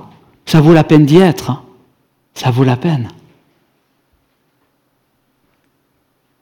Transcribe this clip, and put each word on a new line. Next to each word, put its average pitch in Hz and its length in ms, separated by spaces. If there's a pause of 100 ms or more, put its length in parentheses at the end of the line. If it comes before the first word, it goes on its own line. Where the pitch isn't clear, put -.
(480)
Ça 160 140
vaut 160 120
la 156 100
peine 151 220
d'y 151 120
être, 180 340
hein. 131 100 (720)
Ça - 160
vaut 127 140
la 127 140
peine. 131 320 (3250)